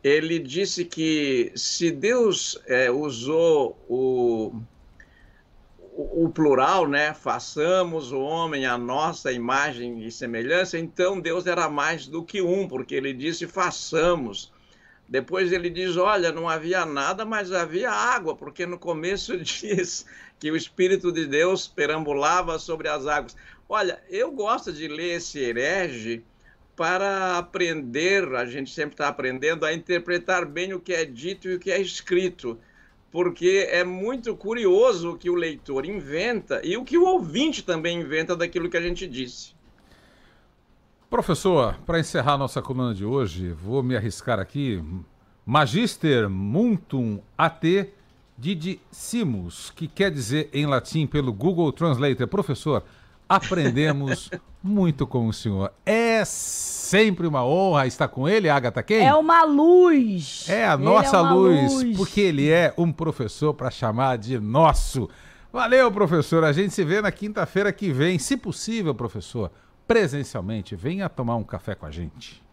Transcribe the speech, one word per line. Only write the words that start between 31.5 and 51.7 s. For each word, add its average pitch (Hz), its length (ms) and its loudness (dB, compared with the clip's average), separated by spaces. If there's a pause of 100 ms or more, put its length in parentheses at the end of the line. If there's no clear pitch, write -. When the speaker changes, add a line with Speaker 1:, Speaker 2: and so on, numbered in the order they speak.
Speaker 1:
o 180 60 -6
que 190 100 -6
é 185 100 0
escrito, 175 800 -4 (520)
porque 180 600 0
é 175 140 2
muito 214 500 -6
curioso 202 800 2
o 175 60 -10
que 175 120 -6
o 175 40 2
leitor 147 520 -4
inventa 180 800 -4
e 180 120 -2
o 247 80 -8
que 302 140 0
o 349 60 8
ouvinte 262 580 0
também 170 380 -2
inventa 160 340 -2
daquilo 170 360 -4
que 180 60 -4
a 170 60 2
gente 180 240 -6
disse. 127 460 -10 (1600)
Speaker 2:
Professor, 170 760 2
pra 165 160 0
encerrar 143 380 0
nossa 135 240 -4
coluna 127 320 -4
de 95 100 -6
hoje, 92 480 -2
vou 101 300 -4
me 127 140 0
arriscar 107 440 -4
aqui. 110 420 -4 (640)
Magister 135 840 2
multum 117 920 -2 (160)
at 160 260 0 (760)
didissimus, 156 1300 -6
que - 160 -10
quer 196 240 0
dizer 143 420 -2
em 147 140 0
latim 143 400 0
pelo 135 260 0
Google 160 400 2